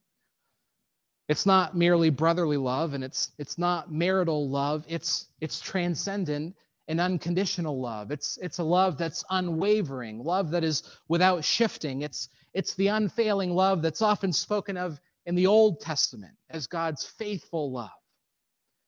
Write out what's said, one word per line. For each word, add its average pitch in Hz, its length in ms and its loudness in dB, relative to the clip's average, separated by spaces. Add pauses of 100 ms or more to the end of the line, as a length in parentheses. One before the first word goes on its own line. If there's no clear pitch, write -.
(1300)
It's 151 180 0
not 190 280 4
merely 170 360 6
brotherly 160 480 2
love, 135 340 -2
and 135 100 -4
it's, - 360 -6
it's - 180 -10
not 175 340 -2
marital 160 600 0
love. 143 360 -2
It's, - 420 -6 (120)
it's - 200 -6
transcendent 175 960 -4 (320)
and 165 120 0
unconditional 175 800 -2
love. 110 300 -6
It's, - 320 -6
it's 180 160 -8
a 175 60 -2
love 180 340 2
that's 165 320 -4
unwavering, 165 880 0
love 165 320 -2
that 165 140 0
is 156 180 -2 (260)
without 170 340 4
shifting. 147 600 -2
It's, - 260 -8 (240)
it's 185 220 -4
the 196 140 2
unfailing 202 680 0
love 185 260 4
that's 160 220 0
often 202 300 2
spoken 202 440 -4
of 180 240 -6 (240)
in 175 100 -2
the 180 120 4
Old 214 340 6
Testament 127 540 -4 (160)
as 143 160 -8
God's 165 400 -4
faithful 175 680 -6
love. 117 180 -8 (960)